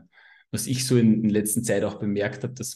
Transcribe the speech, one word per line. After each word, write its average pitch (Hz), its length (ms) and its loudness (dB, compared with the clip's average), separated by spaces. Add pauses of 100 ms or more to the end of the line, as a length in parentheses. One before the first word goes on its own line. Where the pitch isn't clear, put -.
(500)
was - 160 -6
ich 127 200 -4
so 127 100 4
in, 113 280 6
in 107 60 4
letzter 104 320 0
Zeit 104 220 0
auch 101 140 -4
bemerkt 101 460 -4
hab, - 120 -6
dass, - 200 -10